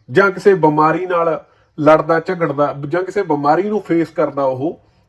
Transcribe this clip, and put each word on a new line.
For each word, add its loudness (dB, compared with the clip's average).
ਜਾਂ 4
ਕਿਸੇ 2
ਬਿਮਾਰੀ 2
ਨਾਲ -2
ਲੜਦਾ 4
ਝਗੜਦਾ, -2
ਜਾਂ -2
ਕਿਸੇ -4
ਬਿਮਾਰੀ 0
ਨੂੰ -2
ਫੇਸ -2
ਕਰਦਾ -4
ਉਹ -4